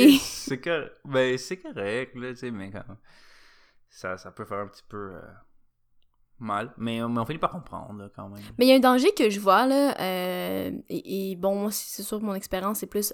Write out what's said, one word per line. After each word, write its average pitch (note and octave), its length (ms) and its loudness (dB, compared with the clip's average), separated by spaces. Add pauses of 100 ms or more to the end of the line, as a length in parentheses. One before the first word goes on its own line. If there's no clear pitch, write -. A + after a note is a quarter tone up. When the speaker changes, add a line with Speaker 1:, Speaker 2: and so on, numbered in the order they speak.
(140)
Speaker 1:
ok, C4+ 80 4
c'est - 400 -6
cor-, E3 260 -2 (160)
ben, C3 340 2
c'est F#3 200 -10
correct, B2+ 580 -6
là, B2 140 -8
tu B2 60 -12
sais, B2 140 -10
mais G2 200 -10
quand... G2+ 140 -12 (1040)
Ça, F#2 300 -8
ça F#2+ 120 -20
peut G#2+ 140 -12
faire G2+ 160 -8
un G2+ 80 -8
petit - 200 -20
peu, G2+ 260 -10
euh, D#2+ 60 -14 (1160)
mal, A2 400 -4
mais, A#2 280 -4
mais A#2+ 140 -2
on A2+ 60 -2
finit D#3+ 120 -6
par - 120 0
comprendre, F#3 480 -12
là, G3+ 160 -14
quand G3+ 160 -14
même. » G3+ 120 -16 (160)
Speaker 2:
Mais B3 80 2
il - 20 8
y C4 40 10
a C4 40 10
un C4+ 40 6
danger B3+ 340 6
que B3 140 4
je G3+ 120 -2
vois, G3+ 260 6
là, C#4 340 2
euh, F#3 680 -4 (180)
et, F#3+ 440 -6
et F3+ 40 -10
bon, F#3+ 180 0
moi, G3+ 160 -2
c'est, - 260 -8
c'est G3+ 60 -8
sûr G#3+ 160 -6
que G#3+ 60 -6
mon G3+ 100 -2
expérience, G3 440 -4
c'est - 80 -8
plus G3+ 280 -4